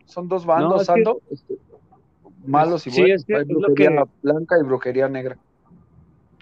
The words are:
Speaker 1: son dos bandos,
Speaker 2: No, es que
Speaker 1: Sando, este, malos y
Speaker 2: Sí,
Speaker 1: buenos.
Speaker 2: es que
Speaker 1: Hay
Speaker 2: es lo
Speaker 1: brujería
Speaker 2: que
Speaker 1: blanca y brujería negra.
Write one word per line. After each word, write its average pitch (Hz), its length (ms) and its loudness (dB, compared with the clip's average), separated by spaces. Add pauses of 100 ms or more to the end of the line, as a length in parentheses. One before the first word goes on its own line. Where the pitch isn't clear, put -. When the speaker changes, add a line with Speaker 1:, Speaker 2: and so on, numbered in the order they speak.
Speaker 1:
son 180 240 -12
dos 180 160 -4
bandos, 160 240 2
Speaker 2:
No, 190 80 2
es 196 40 2
que 196 40 -2
Speaker 1:
Sando, 214 340 2 (120)
este, - 240 -14 (920)
malos 151 420 0
y 127 40 -10
Speaker 2:
Sí, 131 100 2
Speaker 1:
buenos. 190 200 4
Speaker 2:
es - 40 -18
que 143 100 -4
Speaker 1:
Hay 147 60 0
Speaker 2:
es 143 80 -6
lo 156 100 -2
Speaker 1:
brujería 147 300 4 (140)
Speaker 2:
que - 60 -8 (120)
Speaker 1:
blanca 160 380 0
y 151 40 2
brujería 131 460 -2
negra. 131 280 -8 (1040)